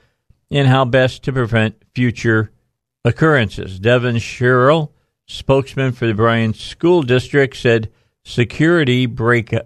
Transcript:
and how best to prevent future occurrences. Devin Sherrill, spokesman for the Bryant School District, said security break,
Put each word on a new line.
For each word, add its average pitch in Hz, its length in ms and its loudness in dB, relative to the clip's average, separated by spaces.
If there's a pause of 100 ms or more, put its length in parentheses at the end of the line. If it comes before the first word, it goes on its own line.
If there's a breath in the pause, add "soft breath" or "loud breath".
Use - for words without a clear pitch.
(500)
and 139 180 0
how 131 160 6
best 127 400 0
to 135 100 -4
prevent 113 500 -2 (100)
future 113 580 0 (540)
occurrences. 120 760 0
Devin 120 380 0
Sherrill, 127 720 0 (360)
spokesman 135 640 -2
for 123 160 -4
the 110 60 0
Bryant 113 420 0
School 170 480 0
District, 127 520 0
said 113 360 0 (320)
security 127 800 0
break, 117 480 -2 (120)